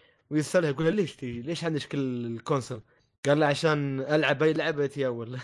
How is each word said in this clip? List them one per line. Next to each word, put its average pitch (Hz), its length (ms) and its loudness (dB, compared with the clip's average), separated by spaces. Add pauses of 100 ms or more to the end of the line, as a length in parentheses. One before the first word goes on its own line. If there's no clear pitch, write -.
(300)
ويسالها 151 400 0
يقول 143 160 0
لها، 165 100 4
"ليش 196 200 0
تجي؟ 120 260 -8
ليش 160 220 -6
عندك 156 200 -2
كل 127 420 -4
الكونسول؟" 117 560 -4 (440)
قال 143 140 6
له، 156 60 6
"عشان 143 540 2
العب 143 440 2
اي 156 100 6
لعبه 151 320 0
تي 139 220 -2
اول." 117 360 -6